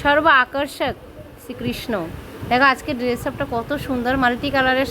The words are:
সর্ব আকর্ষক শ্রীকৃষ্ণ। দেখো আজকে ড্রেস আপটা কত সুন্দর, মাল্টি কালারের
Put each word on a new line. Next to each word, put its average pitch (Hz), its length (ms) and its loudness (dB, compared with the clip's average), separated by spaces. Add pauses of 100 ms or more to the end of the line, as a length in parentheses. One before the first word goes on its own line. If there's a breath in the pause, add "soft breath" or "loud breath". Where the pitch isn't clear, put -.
সর্ব 294 220 4 (200)
আকর্ষক 277 500 -4 (480)
শ্রীকৃষ্ণ। 240 500 -6 (560)
দেখো 254 240 4
আজকে 254 220 -6
ড্রেস 240 320 -2
আপটা 277 180 -6 (100)
কত 226 160 -4 (160)
সুন্দর, 247 300 0
মাল্টি 254 340 2
কালারের 262 400 2